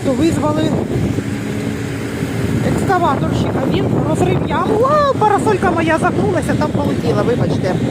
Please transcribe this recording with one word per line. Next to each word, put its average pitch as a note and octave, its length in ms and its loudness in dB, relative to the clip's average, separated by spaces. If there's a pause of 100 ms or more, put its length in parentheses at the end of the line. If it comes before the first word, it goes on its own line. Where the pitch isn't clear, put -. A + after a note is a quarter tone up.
то C4+ 60 0
визвали D4+ 520 0 (2000)
екскаваторщика, - 960 0 (120)
він F#4+ 120 0 (240)
розрив F#4 380 2
яму. E4 320 0
О, C#5 400 2
парасолька G4+ 520 2
моя E4 260 2
загнулася, E4+ 600 0
там D4 120 0
полетіла, C#4 500 0
вибачте, F#3 540 0 (160)